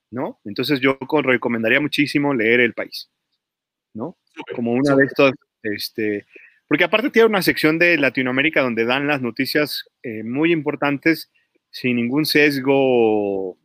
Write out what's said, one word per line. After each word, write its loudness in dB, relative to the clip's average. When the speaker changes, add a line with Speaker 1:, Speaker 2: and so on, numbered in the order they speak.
Speaker 1:
¿no? -8
Entonces, -2
yo 2
con-, -2
recomendaría 0
muchísimo -2
leer 2
El 2
País, -12
¿no? -10
Speaker 2:
Súper, -14
Speaker 1:
Como -2
una 2
Speaker 2:
súper. 4
Speaker 1:
de 6
estas, 2
este, -6
porque 2
aparte 0
tiene 6
una 2
sección 2
de 4
Latinoamérica 0
donde -2
dan 0
las -2
noticias, -4
eh, -10
muy 0
importantes -2
sin -2
ningún -2
sesgo 2
o, 0